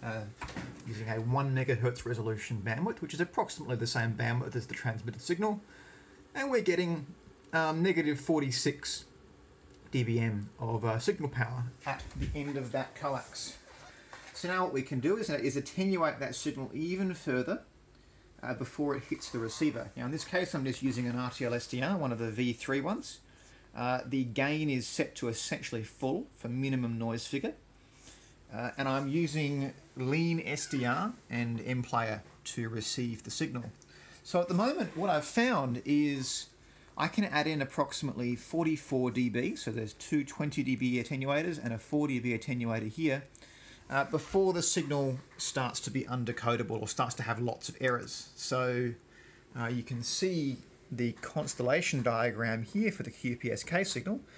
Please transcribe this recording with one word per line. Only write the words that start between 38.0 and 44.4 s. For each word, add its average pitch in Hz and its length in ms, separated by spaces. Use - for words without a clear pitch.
forty-four 147 720
D 120 200
B, 123 260
so - 140
there's 110 240
two - 300
twenty 147 380
D 127 140
B 123 260
attenuators 143 600
and 117 100
a 113 60
four 147 300
D 127 120
B 120 160
attenuator 113 560
here, 143 320
uh, 135 160
before 190 480